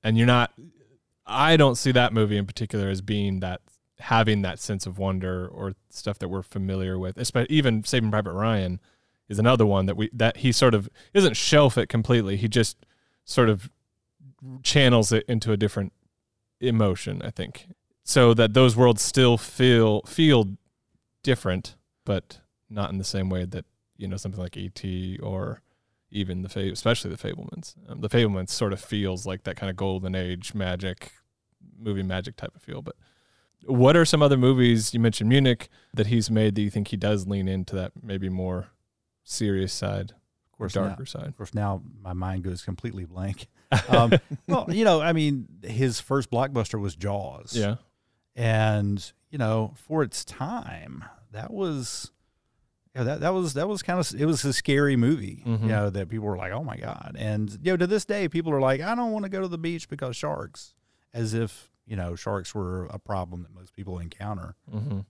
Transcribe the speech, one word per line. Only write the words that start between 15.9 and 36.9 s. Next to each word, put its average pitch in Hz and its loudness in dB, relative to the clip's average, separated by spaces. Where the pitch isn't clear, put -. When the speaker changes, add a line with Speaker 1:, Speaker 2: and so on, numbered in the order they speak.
Speaker 1:
emotion, 104 0
I 113 -8
think. - -12
So 120 8
that 110 4
those 127 6
worlds 120 6
still 120 4
feel, 113 4
feel 120 4
different, 95 -2
but - -6
not 107 -6
in 95 -6
the 98 -6
same 95 -4
way 92 -4
that, - -10
you 98 -12
know, 92 -8
something 98 -10
like 90 -10
E 95 -10
T 92 -8
or 98 -8
even 92 -6
the 95 -8
Fa-, 95 -4
especially 113 -2
the 80 -10
Fabelmans. - -12
Um, - -14
the 104 -6
Fabelmans 101 0
sort 104 -4
of 92 -8
feels 98 -4
like 92 -8
that 92 -8
kinda 95 -6
golden 95 -4
age 90 -6
magic, 90 -6
movie 101 -4
magic 92 -6
type - -14
of - -20
feel. - -14
But - -16
what 131 6
are 165 8
some 151 4
other 139 6
movies, 123 4
you 117 0
mentioned 110 2
Munich, 135 4
that 104 2
he's 113 2
made 110 2
that 107 0
you 101 0
think 104 -4
he 110 -6